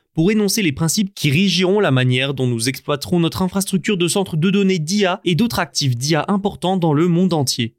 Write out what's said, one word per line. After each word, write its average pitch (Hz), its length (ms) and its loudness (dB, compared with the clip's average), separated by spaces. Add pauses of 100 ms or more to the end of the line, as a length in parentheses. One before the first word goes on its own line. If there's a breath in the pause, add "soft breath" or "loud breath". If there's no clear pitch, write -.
(120 soft breath)
pour 165 180 2
énoncer 214 320 0
les 151 100 0
principes 165 420 -2
qui 151 160 -2
régiront 185 500 2
la 175 100 2
manière 127 440 0
dont 127 120 -2
nous 120 220 -2
exploiterons 147 520 -2
notre 165 220 0
infrastructure 190 540 -2
de 170 120 0
centres 190 280 -2
de 175 140 2
données 190 280 2
d'I 190 280 0
A 180 180 -2
et 180 100 2
d'autres 233 240 0
actifs 135 380 -2
d'I 147 200 -2
A 147 120 0
importants 190 480 -2
dans 165 160 2
le 165 160 2
monde 175 240 2
entier. » 127 460 -2